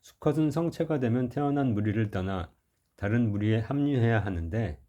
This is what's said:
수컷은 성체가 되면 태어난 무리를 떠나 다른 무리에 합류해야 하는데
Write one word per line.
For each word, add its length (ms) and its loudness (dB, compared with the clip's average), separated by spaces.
수컷은 500 0
성체가 480 -2
되면 300 2
태어난 460 0
무리를 360 0
떠나 420 -4
다른 340 0
무리에 300 2
합류해야 640 2
하는데 640 -4